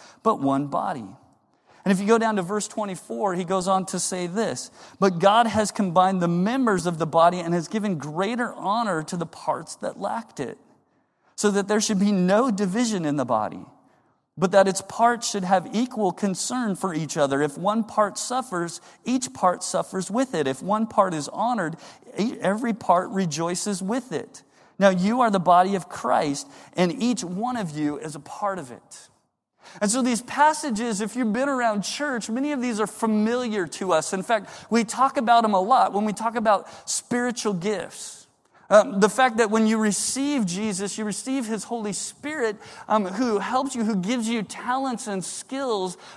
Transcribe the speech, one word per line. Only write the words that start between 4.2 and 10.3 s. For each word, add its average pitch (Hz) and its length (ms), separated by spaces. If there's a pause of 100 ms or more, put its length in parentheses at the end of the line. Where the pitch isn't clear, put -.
this, 170 440 (260)
"But 185 220
God 208 280
has 214 220
combined 185 520
the 170 80
members 190 560
of 170 140
the 165 60
body 170 360
and 170 120
has 170 140
given 208 300
greater 196 560
honor 185 500
to 175 140
the 165 80
parts 160 500
that - 240
lacked 220 400